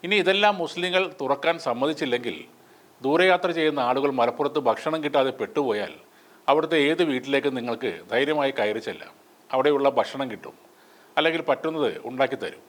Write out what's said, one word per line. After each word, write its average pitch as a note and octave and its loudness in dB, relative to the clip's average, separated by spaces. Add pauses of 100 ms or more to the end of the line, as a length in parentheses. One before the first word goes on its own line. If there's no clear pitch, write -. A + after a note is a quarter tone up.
ഇനി G3 2
ഇതെല്ലാം G3+ 4
മുസ്ലിങ്ങൾ F3+ 0 (160)
തുറക്കാൻ D3 0 (120)
സമ്മതിച്ചില്ലെങ്കിൽ B2 -2 (720)
ദൂരയാത്ര F3+ 4 (100)
ചെയ്യുന്ന D3+ 0
ആളുകൾ C#3 2 (100)
മലപ്പുറത്ത് C#3 0
ഭക്ഷണം D#3 -2
കിട്ടാതെ C3+ 2
പെട്ടുപോയാൽ G#2 -2 (580)
അവിടുത്തെ D#3+ 4 (120)
ഏത് E3 2 (100)
വീട്ടിലേക്കും C3+ 0
നിങ്ങൾക്ക് A#2+ -4 (220)
ധൈര്യമായി C#3 0
കയറി G#2+ 0
ചെല്ലാം. - -14 (420)
അവിടെയുള്ള C#3 4 (100)
ഭക്ഷണം C3+ -2
കിട്ടും, - -16 (600)
അല്ലെങ്കിൽ E3 2
പറ്റുന്നത് D#3+ 0 (200)
ഉണ്ടാക്കിത്തരും. B2+ -4